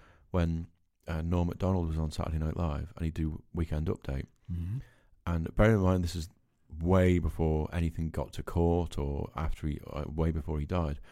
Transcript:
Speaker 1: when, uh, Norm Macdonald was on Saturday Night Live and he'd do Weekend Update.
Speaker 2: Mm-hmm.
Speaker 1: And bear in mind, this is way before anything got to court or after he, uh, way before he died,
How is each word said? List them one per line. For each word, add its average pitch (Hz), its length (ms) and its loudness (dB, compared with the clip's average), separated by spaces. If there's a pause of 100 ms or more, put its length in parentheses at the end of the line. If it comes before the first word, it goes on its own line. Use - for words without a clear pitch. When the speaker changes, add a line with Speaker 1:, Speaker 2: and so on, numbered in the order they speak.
(320)
Speaker 1:
when, 82 360 0 (400)
uh, 80 140 -2
Norm 87 260 2
Macdonald 92 400 0
was 78 100 -2
on 80 140 -2
Saturday - 260 -4
Night 78 200 -2
Live 76 400 -4
and 82 80 -4
he'd 80 80 -2
do 80 280 -4 (120)
Weekend 80 340 -2
Update. - 380 -4 (260)
Speaker 2:
Mm-hmm. 87 260 -6 (480)
Speaker 1:
And 82 300 -2
bear 110 160 8
in 107 80 6
mind, 92 240 4
this 87 140 -4
is 82 100 -6 (540)
way 92 360 6
before 78 540 0
anything 82 380 -2
got 73 240 -6
to - 100 -8
court 85 560 2
or 71 380 -4
after 78 300 -2
he, 73 120 -4 (140)
uh, 73 100 -6 (100)
way 80 180 2
before 78 280 -4
he 73 60 -4
died, 78 340 -2 (120)